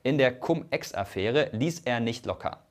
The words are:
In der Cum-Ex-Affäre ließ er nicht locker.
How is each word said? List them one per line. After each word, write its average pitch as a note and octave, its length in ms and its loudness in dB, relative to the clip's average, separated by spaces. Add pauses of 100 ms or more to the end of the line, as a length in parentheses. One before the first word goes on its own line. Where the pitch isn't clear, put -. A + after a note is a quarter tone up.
In C#3+ 140 2
der B2+ 200 4
Cum-Ex-Affäre C3+ 1160 0
ließ D#3 320 -2
er A#2+ 160 0
nicht A2+ 240 -2
locker. - 340 -4 (120)